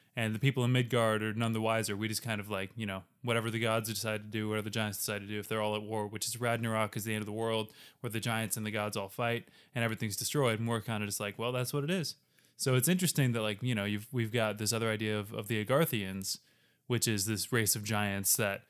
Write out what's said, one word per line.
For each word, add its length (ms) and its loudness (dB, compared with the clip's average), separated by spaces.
and 180 0
the 40 -4
people 260 2
in 80 4
Midgard 500 4
are 120 -2
none 180 0
the 80 0
wiser. 360 2
We 120 -2
just 140 -4
kind 180 -4
of, 80 -10
like, 260 -4
you 120 -6
know, 180 -6
whatever 300 0
the 100 -2
gods 300 0
decide 320 -2
to 60 -14
do, 200 -4
whatever 160 -2
the 60 -6
giants 280 -2
decide 220 -4
to 60 -12
do, 120 -6
if 80 -8
they're 140 -2
all 160 0
at 60 -2
war, 240 -4
which 200 -6
is 140 -6
Ragnarok 560 0
is 80 -4
the 80 -2
end 80 0
of 60 -4
the 60 -6
world, 380 -2
where 100 -6
the 80 -4
giants 380 0
and 80 -4
the 60 -2
gods 260 -2
all 140 -4
fight, 360 -2
and 100 0
everything's 320 -2
destroyed, 420 2
and 80 -2
we're 140 0
kinda 260 -2
just 140 -4
like, 180 -4
"Well, 140 -2
that's 220 -2
what 100 0
it 60 -2
is." 240 -2
So 180 4
it's 140 6
interesting 440 4
that, 100 0
like, 200 0
you 120 0
know, 100 0
you've, 260 -2
we've 220 0
got 260 2
this 140 0
other 180 2
idea 280 0
of, 160 -6
of 140 -6
the 160 0
Agarthians, 760 0
which 180 2
is 200 2
this 260 -2
race 240 2
of 80 -6
giants 520 2
that 340 0